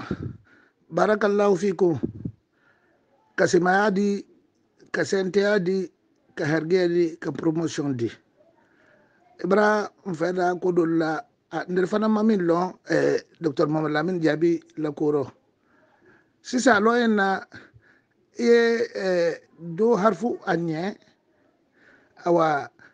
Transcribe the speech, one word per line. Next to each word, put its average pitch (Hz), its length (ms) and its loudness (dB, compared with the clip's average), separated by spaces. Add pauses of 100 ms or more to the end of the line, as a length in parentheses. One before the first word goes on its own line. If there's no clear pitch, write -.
(920)
barakallahu 202 640 2
fiku. 175 400 0 (1400)
Ka 180 160 2
simayadi, 196 720 2 (720)
ka 185 80 -2
senteyadi, 190 880 0 (480)
ka 131 80 -4
hergeyadi, 170 720 0
ka 160 160 -8
promotion 156 640 -4
di. 117 160 -4 (1300)
Ibra, 208 480 2 (160)
mfeda 180 560 -2
ko 185 100 0
dolla, 160 540 0 (240)
a, 165 160 -6
nder 180 240 -2
fana 208 180 0
mamin 214 380 2
lo, 170 400 0
eh, 147 400 0 (160)
Docteur 156 260 0
Mohamed 156 240 -2
Lamin 165 300 -2
Jabi 160 400 0 (160)
la 151 160 -4
kuro. 147 320 0 (1200)
Sisa 233 340 4
lo 226 140 4
en 233 240 2
na, 196 240 0 (960)
ye, 233 560 4
eh, 180 480 -2 (160)
do 175 400 0
harfu 196 480 0
anye, 170 480 -2 (1300)
awa, 160 440 2 (240)